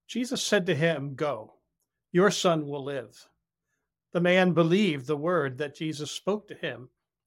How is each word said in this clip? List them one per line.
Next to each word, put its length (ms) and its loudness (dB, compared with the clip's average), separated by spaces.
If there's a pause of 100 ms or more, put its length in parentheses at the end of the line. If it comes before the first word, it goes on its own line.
Jesus 340 -6
said 240 2
to 80 2
him, 400 0
"Go, 460 -6 (500)
your 220 4
son 340 0
will 160 -8
live." 460 -12 (840)
The 100 0
man 320 6
believed 540 4
the 100 -2
word 420 -2
that 180 -8
Jesus 340 -8
spoke 380 -6
to 80 -18
him 340 -10 (360)